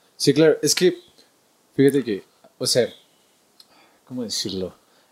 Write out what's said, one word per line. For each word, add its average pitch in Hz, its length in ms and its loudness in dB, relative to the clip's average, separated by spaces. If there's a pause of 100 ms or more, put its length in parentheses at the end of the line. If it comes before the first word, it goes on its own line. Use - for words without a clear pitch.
(180)
Sí, - 180 2
claro. 156 260 4
Es 151 140 0
que, 180 240 0 (760)
fíjate 139 280 2
que, 104 200 -6 (360)
o 127 80 -6
sea, 117 200 2 (1160)
¿cómo 127 180 -10
decirlo? 95 520 -8 (360)